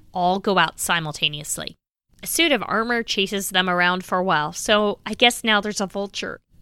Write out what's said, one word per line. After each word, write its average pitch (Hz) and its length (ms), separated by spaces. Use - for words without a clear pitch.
all 185 260
go 196 180
out 165 220
simultaneously. 151 960
A - 40
suit 330 240
of 226 140
armor 233 380
chases 196 460
them 185 200
around 180 340
for 190 140
a 180 60
while, 160 300
so 208 520
I 214 80
guess 240 300
now 214 180
there's 214 200
a 196 40
vulture 202 540